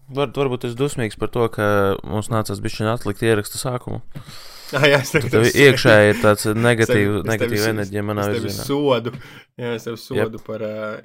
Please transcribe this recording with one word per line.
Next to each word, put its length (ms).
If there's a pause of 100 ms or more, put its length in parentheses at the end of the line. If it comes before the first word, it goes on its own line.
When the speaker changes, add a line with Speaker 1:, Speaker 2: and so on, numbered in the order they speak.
Speaker 1:
Var-, 340
varbūt 320
es 80
dusmīgs 400
par 160
to, 160
ka 180 (340)
mums 280
nācās 320
bišķiņ 300
atlikt 340
ieraksta 320
sākumu. 460 (640)
Speaker 2:
Ā, 160
jā, 160
es 140
Speaker 1:
Tad 80
Speaker 2:
tagad 100
Speaker 1:
tev 140
Speaker 2:
es 100
Speaker 1:
iekšā 460
ir 180
tāds 240
negatīv-, 380
Speaker 2:
es 80
tevi, 160
es 80
tevi 160
Speaker 1:
negatīva 320
Speaker 2:
s-, 100
Speaker 1:
enerģija 320
manā 220
Speaker 2:
es 80
tevi 80
Speaker 1:
virzienā. 260
Speaker 2:
sodu. 440 (440)
Jā, 160
es 160
tevi 80
Speaker 1:
Jep. 80 (140)
Speaker 2:
sodu 260
par, 220
ā, 240 (140)